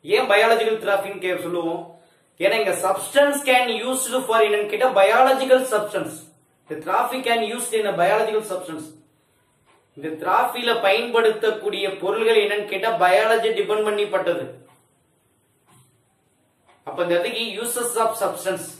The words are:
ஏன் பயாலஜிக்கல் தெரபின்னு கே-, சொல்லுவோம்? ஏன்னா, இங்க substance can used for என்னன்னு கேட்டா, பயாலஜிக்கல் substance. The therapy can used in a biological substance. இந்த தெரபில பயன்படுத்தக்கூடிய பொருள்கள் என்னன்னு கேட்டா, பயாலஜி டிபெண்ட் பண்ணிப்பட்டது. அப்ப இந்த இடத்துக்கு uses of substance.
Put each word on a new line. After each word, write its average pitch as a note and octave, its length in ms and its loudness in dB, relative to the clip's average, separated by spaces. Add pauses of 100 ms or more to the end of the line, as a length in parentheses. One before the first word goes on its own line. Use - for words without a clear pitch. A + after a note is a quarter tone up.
(140)
ஏன் B3 180 2
பயாலஜிக்கல் A3 520 4
தெரபின்னு G3 400 -2
கே-, F3+ 220 -2
சொல்லுவோம்? E3+ 360 -4 (600)
ஏன்னா, A3+ 180 2
இங்க F#3+ 120 0 (120)
substance C#4 520 2 (100)
can B3 180 4 (200)
used B3+ 280 -4 (140)
for A3+ 180 2
என்னன்னு G#3 260 0
கேட்டா, B3+ 160 2 (120)
பயாலஜிக்கல் B3+ 640 4 (100)
substance. - 400 -4 (560)
The D#3 140 -8
therapy A#3+ 340 0 (100)
can A#3 120 2 (140)
used A#3+ 240 -6
in G#3 140 0
a - 100 -4
biological G#3+ 400 2 (100)
substance. D#3+ 340 -10 (1080)
இந்த D#3 140 -10 (120)
தெரபில A#3 480 0 (160)
பயன்படுத்தக்கூடிய G#3+ 1000 0 (160)
பொருள்கள் A3 420 2
என்னன்னு G#3 280 -4
கேட்டா, G3+ 180 -2 (140)
பயாலஜி G#3+ 540 4
டிபெண்ட் G#3+ 300 0
பண்ணிப்பட்டது. F#3+ 580 -2 (2500)
அப்ப C#3 160 -10
இந்த F3 100 -2
இடத்துக்கு A3+ 300 -2 (200)
uses A#3 280 -6 (120)
of A3 60 0 (120)
substance. F#3 440 -4 (140)